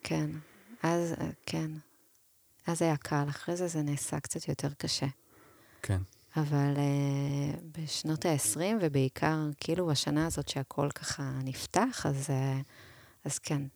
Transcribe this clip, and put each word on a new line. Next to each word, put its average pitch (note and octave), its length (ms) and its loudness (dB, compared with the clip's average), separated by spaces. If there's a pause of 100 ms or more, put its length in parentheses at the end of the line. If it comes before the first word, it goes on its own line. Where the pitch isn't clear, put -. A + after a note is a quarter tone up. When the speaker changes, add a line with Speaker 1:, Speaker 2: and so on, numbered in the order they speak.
Speaker 1:
כן. D#3 260 0 (540)
אז, E3+ 380 2
אה, D#3+ 80 -2 (160)
כן. D#3+ 260 -2 (960)
אז E3+ 140 2
היה D#3+ 160 4
קל. C#3+ 320 0
אחרי E3+ 260 -4
זה, F3+ 120 0
זה E3 160 0
נעשה D3 360 0
קצת - 280 -6
יותר C#3+ 300 0
קשה. - 280 -2 (760)
Speaker 2:
כן. F#2+ 200 2 (360)
Speaker 1:
אבל, C#3+ 400 2
אה, C#3+ 800 2 (140)
בשנות D#3 540 -2
העשרים, E3+ 560 2
ובעיקר, D3+ 560 2 (220)
כאילו, E3+ 320 2
השנה D3 340 2
הזאת D#3+ 240 -2
שהכל C#3+ 460 -2
ככה - 360 -4 (120)
נפתח, F#3 680 0
אז, C#3 200 -2
אה, C3+ 300 2 (680)
אז C#3 140 -4
כן C#3+ 220 -2 (140)